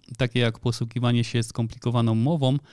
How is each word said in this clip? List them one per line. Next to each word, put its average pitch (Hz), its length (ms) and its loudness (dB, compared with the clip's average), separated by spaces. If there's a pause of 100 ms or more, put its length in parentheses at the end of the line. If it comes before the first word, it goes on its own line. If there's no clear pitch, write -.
(160)
takie 127 240 0
jak 117 180 2
posługiwanie 120 640 0
się 117 180 0
skomplikowaną 117 720 -2
mową 139 420 2 (160)